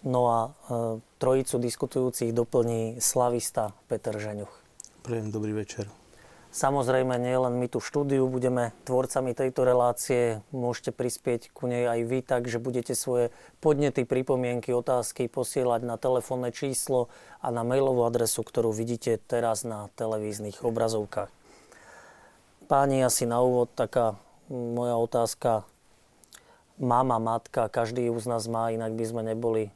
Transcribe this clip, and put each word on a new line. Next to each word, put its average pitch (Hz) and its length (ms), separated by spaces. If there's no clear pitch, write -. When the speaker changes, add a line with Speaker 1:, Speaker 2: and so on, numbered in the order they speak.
Speaker 1:
No 127 240
a, 120 140
e, - 20
trojicu 131 400
diskutujúcich 123 720
doplní 117 640
slavista 120 880
Peter 110 320
Žeňuch. 104 320
Speaker 2:
Prajem 113 240
dobrý 107 240
večer. 104 320
Speaker 1:
Samozrejme, 131 640
nie 123 160
len 127 240
my 123 80
tu 117 160
v - 80
štúdiu 139 400
budeme 123 560
tvorcami 131 480
tejto 131 320
relácie. 120 880
Môžete 123 400
prispieť 123 560
ku - 160
nej 120 240
aj 117 160
vy 127 160
tak, 120 240
že 117 160
budete 123 320
svoje 120 400
podnety, 143 480
pripomienky, 127 640
otázky 123 640
posielať 123 480
na 117 160
telefónne 127 560
číslo 127 560
a 127 80
na 117 160
mailovú 127 400
adresu, 117 400
ktorú 117 240
vidíte 113 560
teraz 117 400
na 104 320
televíznych 107 640
obrazovkách. 113 720
Páni, 139 320
asi 127 240
na 117 160
úvod 123 320
taká 113 480
moja 120 560
otázka. 113 640
Mama, 123 400
matka, 113 480
každý 117 480
ju - 80
z 117 80
nás 113 160
má, 113 240
inak 113 240
by 113 160
sme 113 160
neboli 110 500